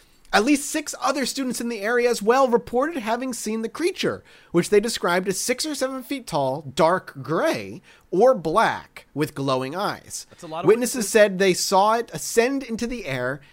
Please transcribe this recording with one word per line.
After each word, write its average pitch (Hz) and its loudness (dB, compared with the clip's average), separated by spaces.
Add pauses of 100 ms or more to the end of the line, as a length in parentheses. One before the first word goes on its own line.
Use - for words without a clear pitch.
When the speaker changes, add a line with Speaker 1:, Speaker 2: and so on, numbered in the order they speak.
(320)
Speaker 1:
At 202 4
least 285 0
six 302 -6
other 277 -2
students 254 -6
in 240 -6
the 233 -6
area 240 2
as 226 -2
well 247 4
reported 254 0
having 240 -4
seen 226 -4
the 220 -6
creature, 220 -4 (300)
which 170 2
they 208 6
described 185 0
as 190 -4
six 254 -4
or 311 -6
seven 262 -4
feet 269 -8
tall, 143 -2 (120)
dark 170 2
gray, 143 -4 (300)
or 240 6
black, 160 -2
with 143 -4
glowing 135 -2
eyes. 165 -8
Speaker 2:
That's - -20
a - -16
lot 160 -10
of - 6
Speaker 1:
Witnesses 233 4
Speaker 2:
witnesses. 220 -2
Speaker 1:
said 208 6
they 190 4
saw 196 4
it 233 -4
ascend 247 0
into 233 -6
the 233 -8
air 131 -4 (120)